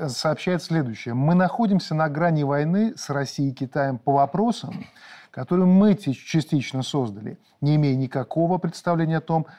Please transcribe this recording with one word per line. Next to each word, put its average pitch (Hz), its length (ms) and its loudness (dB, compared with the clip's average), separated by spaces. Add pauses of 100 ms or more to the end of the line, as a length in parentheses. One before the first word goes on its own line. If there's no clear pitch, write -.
сообщает 165 540 -2
следующее. 127 520 -2
"Мы 143 200 2
находимся 185 640 2
на 156 120 2
грани 151 360 0
войны 160 520 0
с - 140 -10
Россией 139 400 -2
и 127 40 -6
Китаем 135 440 -4
по 139 140 0
вопросам, 165 720 0 (460)
которые 175 360 0
мы 190 280 6
те-, 143 200 -2
частично 139 680 -2
создали, 110 560 -4 (220)
не 147 160 2
имея 147 200 2
никакого 147 640 -2
представления 165 600 -2
о - 20 -4
том, 160 260 -2 (120)